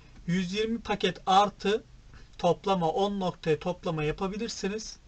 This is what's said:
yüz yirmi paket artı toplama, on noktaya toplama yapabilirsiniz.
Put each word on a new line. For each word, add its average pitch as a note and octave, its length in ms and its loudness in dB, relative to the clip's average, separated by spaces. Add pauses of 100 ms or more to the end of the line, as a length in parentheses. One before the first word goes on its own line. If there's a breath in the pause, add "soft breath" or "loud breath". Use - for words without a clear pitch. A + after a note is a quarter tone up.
(260 soft breath)
yüz F3+ 260 0
yirmi A3 280 -2
paket G3+ 460 -2
artı G3+ 580 4 (540 soft breath)
toplama, F3 520 2
on G3+ 300 0
noktaya E3 380 0
toplama E3+ 460 -4
yapabilirsiniz. G3+ 920 -4 (120)